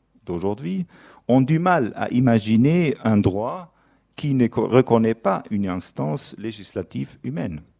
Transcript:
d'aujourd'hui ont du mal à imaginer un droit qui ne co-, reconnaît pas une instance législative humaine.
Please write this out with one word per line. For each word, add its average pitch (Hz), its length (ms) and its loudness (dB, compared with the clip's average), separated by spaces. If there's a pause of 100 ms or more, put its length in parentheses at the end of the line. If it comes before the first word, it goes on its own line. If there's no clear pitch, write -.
(260)
d'aujourd'hui 110 600 -6 (420)
ont 127 120 6
du 156 180 2
mal 170 380 0
à 104 140 -6
imaginer 123 960 2
un 110 120 2
droit 110 560 -2 (440)
qui 143 180 -4
ne 123 140 2
co-, 110 180 -2
reconnaît 113 480 4
pas 190 360 -2
une 101 180 -2
instance - 680 -6
législative 104 840 -10
humaine. 123 400 -8 (180)